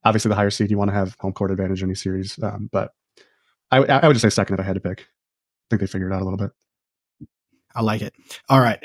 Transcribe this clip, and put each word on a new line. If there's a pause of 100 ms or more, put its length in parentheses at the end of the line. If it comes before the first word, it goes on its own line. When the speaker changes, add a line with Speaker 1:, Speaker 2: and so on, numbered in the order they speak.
Speaker 1:
Obviously,
the
higher
seed,
you
wanna
have
home
court
advantage
in
any
series.
Um,
but (800)
I,
I
would
just
say
second
if
I
had
to
pick.
I (640)
think
they
figured
it
out
a
little
bit. (1200)
Speaker 2:
I
like
it. (340)
All
right.